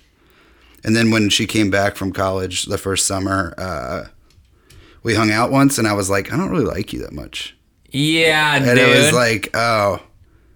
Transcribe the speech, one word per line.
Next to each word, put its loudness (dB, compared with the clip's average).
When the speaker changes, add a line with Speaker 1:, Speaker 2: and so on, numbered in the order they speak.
Speaker 1:
And 2
then 2
when 2
she 0
came 0
back 0
from -6
college -4
the -6
first -2
summer, -2
uh, -8
we 0
hung 2
out 0
once, 4
and 0
I 0
was -2
like, 0
"I -4
don't -2
really 0
like -6
you -8
that -14
much." -12
Speaker 2:
Yeah, 2
Speaker 1:
And 2
Speaker 2:
dude. 4
Speaker 1:
it 6
was 4
like, 0
"Oh, 0